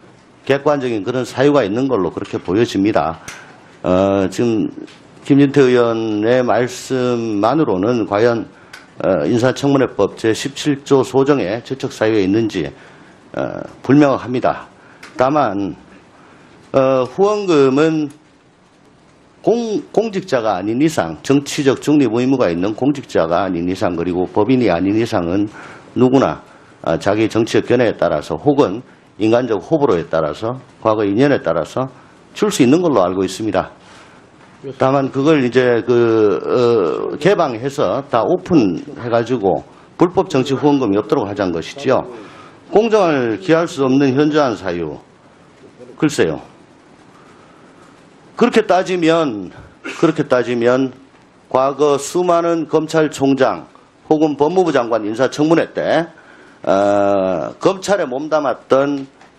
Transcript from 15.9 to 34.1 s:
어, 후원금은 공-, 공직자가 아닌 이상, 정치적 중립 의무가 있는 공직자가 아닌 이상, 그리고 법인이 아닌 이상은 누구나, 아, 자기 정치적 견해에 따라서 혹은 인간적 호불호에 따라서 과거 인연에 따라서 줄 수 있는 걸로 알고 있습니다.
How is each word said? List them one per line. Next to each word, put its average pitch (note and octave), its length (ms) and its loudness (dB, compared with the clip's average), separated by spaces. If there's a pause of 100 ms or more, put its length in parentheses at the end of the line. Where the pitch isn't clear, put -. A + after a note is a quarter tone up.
어, C3 320 2
후원금은 D#3 1080 2 (1300)
공-, G#3+ 400 -2 (100)
공직자가 F#3 640 -2
아닌 G#2+ 260 -4
이상, G2 400 -2
정치적 C#3 600 0
중립 C#3+ 300 2
의무가 B2 380 2
있는 F#2 240 -2
공직자가 F#2+ 720 0
아닌 F2 240 -4
이상, F#2 280 -4
그리고 F2 300 -2
법인이 A2 440 0
아닌 F#2 300 0
이상은 G#2 480 -2 (460)
누구나, A#2+ 480 2 (420)
아, D#2+ 140 0
자기 G#2 300 0
정치적 A2 380 0
견해에 A#2+ 320 2
따라서 D#2+ 360 -2
혹은 B2+ 480 0 (360)
인간적 A2 520 0
호불호에 A#2+ 400 0
따라서 D#2+ 380 -2 (320)
과거 A2 240 0
인연에 A#2 380 2
따라서 E2 440 -4 (480)
줄 G#3 160 0
수 - 120 0
있는 C#3+ 200 4
걸로 C3+ 200 2
알고 F#2 220 0
있습니다. F#2 460 -4 (1080)